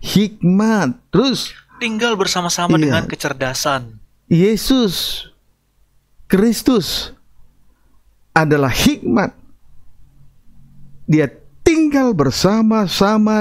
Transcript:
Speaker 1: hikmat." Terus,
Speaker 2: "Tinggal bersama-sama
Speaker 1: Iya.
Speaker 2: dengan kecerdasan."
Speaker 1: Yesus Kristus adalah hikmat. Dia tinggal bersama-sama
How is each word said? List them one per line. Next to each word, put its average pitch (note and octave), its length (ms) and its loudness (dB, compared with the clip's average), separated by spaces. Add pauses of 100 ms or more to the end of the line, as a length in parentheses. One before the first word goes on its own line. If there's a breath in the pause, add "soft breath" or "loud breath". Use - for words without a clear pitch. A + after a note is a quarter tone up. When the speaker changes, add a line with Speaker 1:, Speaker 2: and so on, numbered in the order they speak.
Speaker 1:
hikmat." G3 960 0 (160)
Terus, B3 400 0 (240)
Speaker 2:
"Tinggal A3+ 400 -2
bersama-sama F3 580 -2
Speaker 1:
Iya. D#3 60 2
Speaker 2:
dengan C#3+ 240 0
kecerdasan." C3 960 -6 (240)
Speaker 1:
Yesus G3+ 1000 0 (1000)
Kristus A3 880 0 (1200)
adalah D3 340 2
hikmat. - 640 0 (1800)
Dia D3+ 220 2 (340)
tinggal C#4+ 480 2
bersama-sama G#3+ 1300 2